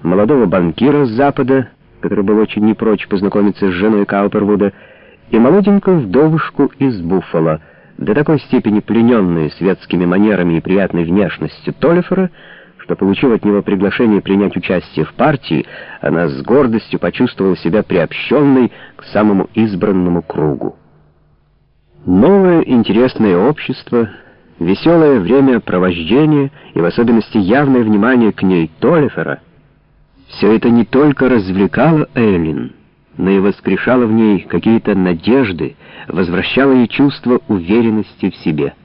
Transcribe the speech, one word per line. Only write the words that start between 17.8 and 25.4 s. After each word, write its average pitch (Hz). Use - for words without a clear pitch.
приобщённой 123
к -
самому 101
избранному 92
кругу. 65
Новое 170
интересное 110
общество, 120
весёлое 143
времяпровождение 120